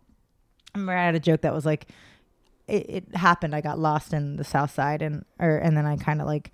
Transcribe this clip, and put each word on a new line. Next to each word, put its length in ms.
I 40
remember 200
I 60
had 100
a 60
joke 220
that 100
was 120
like, 220
it, 220
it 260
happened. 400
I 60
got 180
lost 320
in 240
the 80
South 280
Side 300
and, 220
or, 160
and 220
then 80
I 100
kinda, 300
like, 280